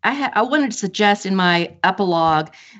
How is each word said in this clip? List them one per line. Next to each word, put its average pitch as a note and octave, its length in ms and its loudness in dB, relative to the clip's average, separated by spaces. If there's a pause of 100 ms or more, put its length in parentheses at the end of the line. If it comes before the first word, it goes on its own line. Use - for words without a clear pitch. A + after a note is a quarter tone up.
I - 120 0
ha-, D3 180 -4
I G#3+ 80 2
wanted C4+ 300 0
to - 60 -12
suggest G#3 500 0
in F#3+ 80 -2
my F3 360 2 (120)
epilogue, E3 680 0 (300)